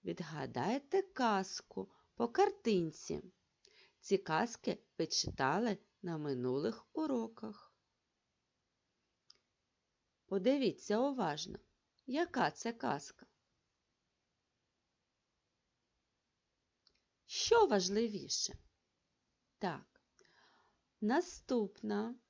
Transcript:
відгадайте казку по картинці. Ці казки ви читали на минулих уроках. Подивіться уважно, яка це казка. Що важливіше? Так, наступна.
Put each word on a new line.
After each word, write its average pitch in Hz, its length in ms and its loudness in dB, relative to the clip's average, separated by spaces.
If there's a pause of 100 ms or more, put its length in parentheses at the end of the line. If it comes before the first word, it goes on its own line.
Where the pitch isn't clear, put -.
відгадайте 165 960 -2
казку 202 880 -2 (240)
по 233 140 -2
картинці. 233 960 2 (760)
Ці 196 180 2
казки 202 600 -2 (200)
ви 165 80 0
читали 185 720 0 (240)
на 170 160 -4
минулих 139 760 0
уроках. 226 800 -4 (2500)
Подивіться 208 720 2
уважно, 226 600 -2 (480)
яка 262 440 0
це 226 220 -6
казка. - 540 -6 (4000)
Що - 400 6
важливіше? 208 880 0 (1040)
Так, 156 420 -6 (1000)
наступна. 220 1120 -2 (160)